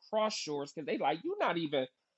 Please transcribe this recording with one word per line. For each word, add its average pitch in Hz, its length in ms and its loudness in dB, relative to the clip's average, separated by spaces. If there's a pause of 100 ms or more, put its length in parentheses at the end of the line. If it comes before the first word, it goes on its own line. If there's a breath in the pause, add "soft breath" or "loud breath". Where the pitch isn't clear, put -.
(100)
cross 214 360 0
yours, 143 260 -4
'cause 156 120 -8
they 160 140 0
like, 160 260 0
"You're 381 140 -2
not 226 180 2
even 147 320 0 (300)